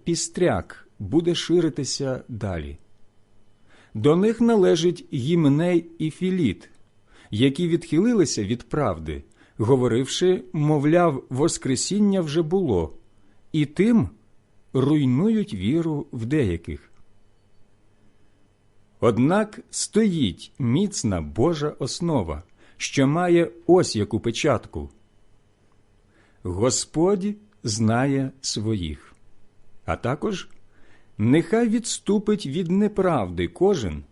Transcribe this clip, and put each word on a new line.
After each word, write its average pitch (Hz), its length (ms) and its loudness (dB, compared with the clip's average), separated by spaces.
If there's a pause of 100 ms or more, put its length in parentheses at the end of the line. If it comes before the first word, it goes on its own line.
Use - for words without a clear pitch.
пістряк, - 840 -2 (100)
буде 156 360 0
ширитися 147 920 -2
далі. 87 500 -6 (1160)
До 147 220 4
них 220 260 2
належить 185 720 4
Гіменей 165 720 2 (120)
і 156 140 -4
Філіт, 180 580 -2 (600)
які 135 360 2
відхилилися 170 760 0
від 113 200 -4
правди, 80 600 -4 (340)
говоривши, 127 840 2 (100)
мовляв, 151 760 2
воскресіння 170 920 0
вже 156 200 -2
було, 151 520 0 (580)
і 151 140 0
тим 185 440 2 (640)
руйнують 147 800 2
віру 147 580 -2
в 113 140 -8
деяких. 95 680 -2 (2000)
Однак 147 600 2 (100)
стоїть 165 920 -2
міцна 127 640 -2
Божа 143 580 -2
основа, 117 640 -4 (340)
що - 300 0
має 170 440 2 (160)
ось 170 280 4
яку 104 240 -2
печатку. 110 720 -4 (1500)
Господь 160 920 0 (280)
знає 127 680 0 (100)
своїх. 104 720 -6 (680)
А - 100 -2
також 165 540 -6 (680)
нехай 165 520 2
відступить 208 760 -2
від 160 260 -4
неправди 170 760 0
кожен 113 640 0